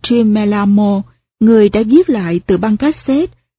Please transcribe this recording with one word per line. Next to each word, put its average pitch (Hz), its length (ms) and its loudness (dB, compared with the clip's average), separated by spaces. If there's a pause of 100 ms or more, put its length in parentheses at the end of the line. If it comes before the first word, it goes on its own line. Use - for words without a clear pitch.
Trimelamo, 208 1000 0 (380)
người 220 280 4
đã 208 180 -2
viết 320 240 2
lại 180 360 -4
từ 190 100 0
băng 208 200 -2
cassette 294 600 -4 (220)